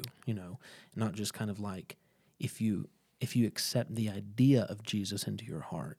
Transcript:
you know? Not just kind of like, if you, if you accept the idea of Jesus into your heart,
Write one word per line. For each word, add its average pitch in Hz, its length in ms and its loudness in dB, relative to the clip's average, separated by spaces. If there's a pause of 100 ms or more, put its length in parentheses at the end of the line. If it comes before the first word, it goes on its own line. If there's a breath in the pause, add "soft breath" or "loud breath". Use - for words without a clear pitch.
(260)
you 113 80 0
know? 92 260 -8 (360 loud breath)
Not 110 180 0
just 104 200 -4
kind 107 160 -4
of 101 100 -6
like, 98 380 -8 (420)
if - 220 -4
you, 107 280 0 (320)
if 123 140 -2
you 117 120 8
accept - 480 -2
the 110 140 0
idea 104 540 6
of 101 200 -6
Jesus 101 400 -2
into 104 220 -4
your 80 160 -6
heart, - 380 -8